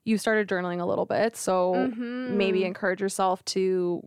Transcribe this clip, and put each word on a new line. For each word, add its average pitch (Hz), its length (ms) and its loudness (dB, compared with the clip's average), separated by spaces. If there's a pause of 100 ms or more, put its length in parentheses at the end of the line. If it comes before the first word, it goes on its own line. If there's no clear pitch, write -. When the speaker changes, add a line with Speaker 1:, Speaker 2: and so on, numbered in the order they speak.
Speaker 1:
you 220 140 2
started 214 300 2
journaling 180 320 -2
a 175 60 -2
little - 200 0
bit. 226 300 0
So 185 400 2
Speaker 2:
Mm-hmm. 247 600 -2
Speaker 1:
maybe 190 280 2
encourage 185 360 -2
yourself 190 460 0
to 185 600 0